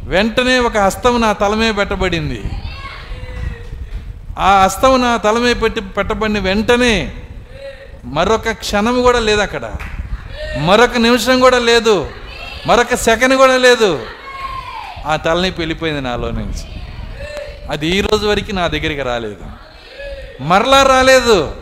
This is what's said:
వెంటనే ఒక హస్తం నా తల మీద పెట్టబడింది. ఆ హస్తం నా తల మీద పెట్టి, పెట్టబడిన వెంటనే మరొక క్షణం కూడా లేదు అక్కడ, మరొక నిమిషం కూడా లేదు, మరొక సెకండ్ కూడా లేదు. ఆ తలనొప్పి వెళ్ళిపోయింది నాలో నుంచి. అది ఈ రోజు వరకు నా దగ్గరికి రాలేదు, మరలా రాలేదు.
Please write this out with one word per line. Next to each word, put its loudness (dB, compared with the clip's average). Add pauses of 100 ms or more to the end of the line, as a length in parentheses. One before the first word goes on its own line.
వెంటనే 2
ఒక 0
హస్తం 2
నా 2
తల 0
మీద 0
పెట్టబడింది. -2 (2000)
ఆ 4
హస్తం 4
నా 2
తల 2
మీద 2
పెట్టి, -2
పెట్టబడిన -2
వెంటనే 0 (920)
మరొక 0
క్షణం -2
కూడా 4
లేదు 2
అక్కడ, -6 (840)
మరొక 4
నిమిషం 2
కూడా 6
లేదు, 2 (580)
మరొక 2
సెకండ్ 2
కూడా 6
లేదు. 4 (1000)
ఆ 0
తలనొప్పి -2
వెళ్ళిపోయింది -4
నాలో -4
నుంచి. -6 (1080)
అది -4
ఈ 2
రోజు 0
వరకు 0
నా -2
దగ్గరికి -2
రాలేదు, -4 (960)
మరలా 4
రాలేదు. 6 (100)